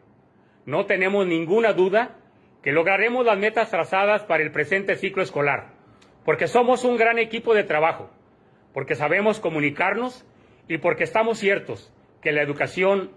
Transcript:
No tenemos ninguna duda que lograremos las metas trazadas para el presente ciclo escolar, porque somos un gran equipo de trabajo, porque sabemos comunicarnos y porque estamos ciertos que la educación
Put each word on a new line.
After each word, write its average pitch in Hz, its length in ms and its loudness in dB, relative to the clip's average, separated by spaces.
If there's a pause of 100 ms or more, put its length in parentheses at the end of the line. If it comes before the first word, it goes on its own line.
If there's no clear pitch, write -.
(640)
No 160 200 -2
tenemos 196 400 0
ninguna 180 480 2
duda 190 440 0 (440)
que 139 100 -2
lograremos 196 540 2
las 214 120 4
metas 214 340 0
trazadas 196 520 0
para 160 200 0
el 151 80 -4
presente 190 440 -2
ciclo 190 280 -4
escolar, 143 500 -2 (500)
porque 165 240 0
somos 240 360 2
un 247 140 2
gran 226 200 2
equipo 226 380 0
de 202 80 4
trabajo, 151 460 0 (640)
porque 135 220 -4
sabemos 196 440 0
comunicarnos 175 840 -2 (420)
y 165 120 -4
porque 170 240 0
estamos 220 360 0
ciertos 190 540 -4 (280)
que 156 100 0
la 147 100 0
educación 185 760 -2